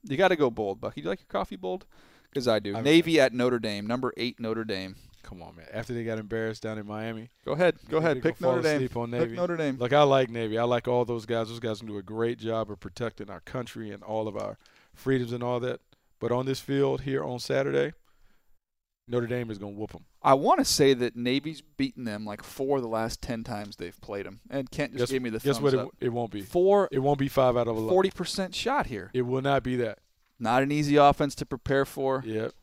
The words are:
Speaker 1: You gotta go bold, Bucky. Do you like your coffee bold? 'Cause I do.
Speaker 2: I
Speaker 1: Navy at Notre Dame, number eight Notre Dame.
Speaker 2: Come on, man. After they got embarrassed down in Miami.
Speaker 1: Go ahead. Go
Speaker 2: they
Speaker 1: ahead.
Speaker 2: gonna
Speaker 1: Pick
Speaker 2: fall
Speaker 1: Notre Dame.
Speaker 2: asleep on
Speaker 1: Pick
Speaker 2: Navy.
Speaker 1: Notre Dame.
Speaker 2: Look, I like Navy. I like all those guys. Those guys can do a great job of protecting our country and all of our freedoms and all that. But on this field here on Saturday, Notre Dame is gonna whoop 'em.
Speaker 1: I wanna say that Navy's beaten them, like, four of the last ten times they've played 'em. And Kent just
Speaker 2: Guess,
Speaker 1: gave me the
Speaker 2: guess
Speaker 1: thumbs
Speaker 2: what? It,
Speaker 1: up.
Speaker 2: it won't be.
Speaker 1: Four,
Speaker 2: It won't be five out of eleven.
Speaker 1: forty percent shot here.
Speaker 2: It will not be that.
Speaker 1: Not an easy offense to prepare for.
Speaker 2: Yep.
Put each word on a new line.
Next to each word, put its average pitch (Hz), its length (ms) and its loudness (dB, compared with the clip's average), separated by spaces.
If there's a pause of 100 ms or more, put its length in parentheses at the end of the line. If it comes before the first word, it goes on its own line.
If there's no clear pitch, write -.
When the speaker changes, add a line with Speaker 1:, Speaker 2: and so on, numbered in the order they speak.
Speaker 1:
You 135 120 -6
gotta 185 200 4
go 139 140 4
bold, 110 300 -6
Bucky. 117 200 -8
Do 156 60 -10
you 175 40 -4
like 190 100 -6
your - 80 -20
coffee 196 280 -6
bold? 185 280 -8 (480)
'Cause 127 140 -2
I 110 140 4
do. 101 160 -6
Speaker 2:
I 113 40 -4
Speaker 1:
Navy 160 400 6
at 127 120 6
Notre 123 260 2
Dame, 104 280 -4
number 123 300 -2
eight 120 220 -6
Notre 113 260 -4
Dame. 95 320 -6 (280)
Speaker 2:
Come 90 180 -16
on, 82 140 -18
man. 82 160 -20
After 113 220 -8
they 117 100 -4
got 113 140 -2
embarrassed 110 440 -4
down 110 160 -6
in 101 80 -10
Miami. 110 440 -8 (140)
Speaker 1:
Go - 80 -4
ahead. 165 240 4 (120)
Go 156 100 0
Speaker 2:
they 160 80 2
Speaker 1:
ahead. 135 160 2
Speaker 2:
gonna - 120 2
Speaker 1:
Pick - 60 -10
Speaker 2:
fall 131 160 4
Speaker 1:
Notre 123 60 0
Dame. 151 140 4
Speaker 2:
asleep 131 200 -2
on 120 140 -4
Speaker 1:
Pick 120 100 -2
Speaker 2:
Navy. 120 160 -2
Speaker 1:
Notre 175 200 -2
Dame. 143 220 -2
Speaker 2:
Look, 120 140 0
I 147 120 8
like 135 260 4
Navy. 113 280 -2
I 117 60 2
like 120 220 0
all 123 180 2
those 113 220 -6
guys. 113 220 -2
Those 117 120 -12
guys 110 180 -4
can 110 100 -12
do 101 100 -8
a 98 40 -10
great 113 360 -4
job 110 320 -2
of 98 80 -10
protecting 107 520 -10
our 90 100 -14
country 113 500 -10
and 101 140 -12
all 110 240 -4
of 101 80 -8
our 104 220 -8 (360)
freedoms 123 380 0
and 120 100 -6
all 123 180 -2
that. 127 200 -6 (400)
But 117 100 -2
on 127 160 0
this 135 140 -2
field 135 400 0
here 135 240 -4
on 123 160 -6
Saturday, 139 540 0 (1120)
Notre 120 180 0
Dame 120 240 -4
is 101 80 -8
gonna 101 140 -10
whoop 104 220 -10
'em. - 100 -16 (180)
Speaker 1:
I 135 120 8
wanna 160 300 4
say 139 300 6
that 120 220 -2
Navy's 139 440 -2
beaten 131 440 -6
them, 107 200 -6
like, 104 200 -10
four 135 320 -2
of 131 60 0
the 117 60 -4
last 113 320 -2
ten 113 220 -6
times 104 340 -8
they've - 240 -12
played 98 260 -8
'em. 98 220 -16
And 135 220 -6
Kent - 220 -4
just 127 100 -8
Speaker 2:
Guess, 123 80 0
Speaker 1:
gave 131 120 0
me 120 80 -4
the 110 100 -4
Speaker 2:
guess 139 160 0
Speaker 1:
thumbs 113 60 -4
Speaker 2:
what? 135 120 4
It, 120 60 4
Speaker 1:
up. - 80 -6 (120)
Speaker 2:
it 127 100 0
won't 117 200 -4
be. 101 120 -8
Speaker 1:
Four, 185 500 4
Speaker 2:
It 135 80 0
won't 139 180 2
be 139 100 0
five 127 280 4
out 117 100 2
of 113 100 -2
eleven. 110 140 -2
Speaker 1:
forty 190 200 6
percent 185 440 -6
shot 247 320 0
here. 101 260 -8
Speaker 2:
It 127 100 0
will 127 200 -2
not 135 220 2
be 127 120 -2
that. 113 220 -2 (400)
Speaker 1:
Not 120 240 2
an 139 100 0
easy 147 240 2
offense 143 400 6
to 143 100 -8
prepare 139 380 0
for. 135 400 -2
Speaker 2:
Yep. 110 280 -4 (100)